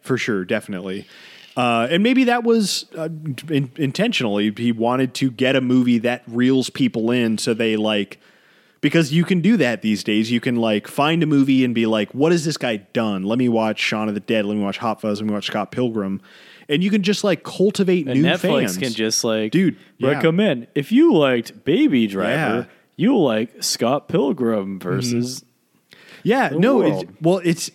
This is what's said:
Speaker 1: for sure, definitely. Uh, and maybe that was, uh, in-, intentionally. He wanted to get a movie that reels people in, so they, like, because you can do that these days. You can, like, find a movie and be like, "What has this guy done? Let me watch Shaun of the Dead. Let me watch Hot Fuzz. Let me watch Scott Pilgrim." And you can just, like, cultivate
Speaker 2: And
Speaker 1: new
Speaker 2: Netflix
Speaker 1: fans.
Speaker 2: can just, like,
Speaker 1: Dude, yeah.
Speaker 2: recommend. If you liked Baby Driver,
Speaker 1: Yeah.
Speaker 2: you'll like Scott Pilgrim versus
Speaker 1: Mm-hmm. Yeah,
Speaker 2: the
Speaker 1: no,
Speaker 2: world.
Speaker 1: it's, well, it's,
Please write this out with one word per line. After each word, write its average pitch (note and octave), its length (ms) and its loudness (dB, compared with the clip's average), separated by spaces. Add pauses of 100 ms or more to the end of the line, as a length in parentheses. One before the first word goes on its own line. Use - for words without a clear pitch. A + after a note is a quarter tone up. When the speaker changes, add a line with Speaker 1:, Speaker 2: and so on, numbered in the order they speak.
Speaker 1:
for C3 160 -4
sure, G2 280 -4
definitely. G2 640 -6 (500)
Uh, A#2+ 320 0
and F3 140 2
maybe B3+ 220 2
that A#3+ 180 0
was, A3+ 420 0 (120)
uh, D#3+ 100 -6 (420)
in-, C#3 280 0
intentionally. B2 800 -2
He A#2 160 0
wanted B2 440 0
to C3 160 -2
get C3 240 0
a C3 60 2
movie B2 380 2
that A#2+ 280 -2
reels B2 420 0
people A#2 420 -2
in, A#2 260 0
so A#2+ 160 -2
they, A2 240 0
like, G#2+ 420 -2 (600)
because D#3+ 320 2
you E3+ 100 4
can F#3 160 0
do G3+ 180 4
that A#2+ 240 0
these G#2+ 220 0
days. A2 260 0
You A#2+ 120 0
can, B2 160 -2
like, A2 300 0
find D#3 360 0
a - 20 0
movie C#3 380 4
and B2 100 0
be A2+ 120 0
like, A2 280 -2
"What D3+ 200 2
has E3+ 100 0
this D#3 140 -4
guy A#2+ 180 -4 (160)
done? G#2 320 -2
Let A2+ 160 -2
me B2 80 2
watch A2 320 0
Shaun G#2+ 300 -4
of G#2 60 -2
the G#2 40 -6
Dead. G#2+ 260 -2
Let G#2 120 -4
me G#2 60 -2
watch G2 160 -4
Hot A2 220 -4
Fuzz. G#2+ 200 -4
Let G#2+ 60 -4
me G#2 60 -2
watch G2+ 140 -6
Scott G#2 240 -6
Pilgrim." G#2+ 500 -4 (460)
And D3 160 0
you G3+ 80 0
can G#3 120 2
just, G3 200 -2
like, G3 200 0
cultivate F#3 640 0
Speaker 2:
And C3 160 0
Speaker 1:
new E3 80 2
Speaker 2:
Netflix F3 360 0
Speaker 1:
fans. F#2 120 -4
Speaker 2:
can B2 140 -4
just, A2 320 -2
like, A2 300 -2
Speaker 1:
Dude, F3 240 2 (200)
yeah. B2 120 -2
Speaker 2:
recommend. D#3+ 680 0
If C#3+ 160 -4
you D4 220 6
liked C3 500 2
Baby D#3+ 420 4
Driver, A2+ 540 -2
Speaker 1:
Yeah. A#2+ 60 -6 (320)
Speaker 2:
you'll G#3+ 260 2
like A2+ 400 -2
Scott C3 460 -2
Pilgrim A2+ 720 -2
versus A#2+ 600 -4
Speaker 1:
Mm-hmm. - 100 -20 (720)
Yeah, A3 260 2
Speaker 2:
the D3 100 -2
Speaker 1:
no, G3 180 4
Speaker 2:
world. G2 260 2
Speaker 1:
it's, - 180 -20
well, F3 220 2
it's, E3 320 -2